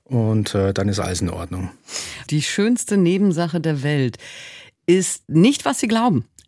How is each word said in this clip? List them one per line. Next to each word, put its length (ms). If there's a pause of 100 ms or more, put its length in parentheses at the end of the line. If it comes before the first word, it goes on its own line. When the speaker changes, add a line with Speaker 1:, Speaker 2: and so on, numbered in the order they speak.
Speaker 1:
und, 500
äh, 180
dann 160
ist 120
alles 220
in 80
Ordnung. 400 (580)
Speaker 2:
Die 140
schönste 560
Nebensache 640
der 220
Welt 360 (680)
ist 420
nicht, 360
was 140
Sie 80
glauben. 380 (240)